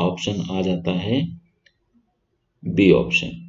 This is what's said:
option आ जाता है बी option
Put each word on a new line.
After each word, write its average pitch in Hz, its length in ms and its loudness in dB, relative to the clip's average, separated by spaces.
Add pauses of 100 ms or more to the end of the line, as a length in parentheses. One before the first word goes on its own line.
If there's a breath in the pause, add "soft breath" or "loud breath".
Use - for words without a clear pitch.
option 90 500 -2
आ 92 120 -2
जाता 92 380 -2
है 113 220 0 (1400)
बी 90 320 4
option - 540 0